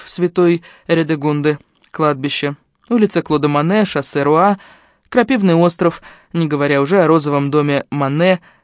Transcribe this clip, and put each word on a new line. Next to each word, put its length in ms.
Святой 560
Редегунды, 720
кладбище, 640
улица 320
Клода 260
Мане, 380
шоссе 380
Руа, 340
Крапивный 460
остров, 480
не 140
говоря 340
уже 200
о 60
розовом 440
доме 400
Мане 500